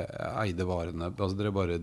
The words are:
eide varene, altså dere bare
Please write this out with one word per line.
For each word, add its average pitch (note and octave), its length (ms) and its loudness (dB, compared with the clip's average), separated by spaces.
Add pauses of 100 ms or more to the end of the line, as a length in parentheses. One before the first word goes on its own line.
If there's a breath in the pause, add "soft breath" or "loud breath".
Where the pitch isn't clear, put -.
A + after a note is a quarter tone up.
(460)
eide F#2 200 2
varene, F2 460 0
altså G2 240 0
dere G#2 160 2
bare F#2 300 2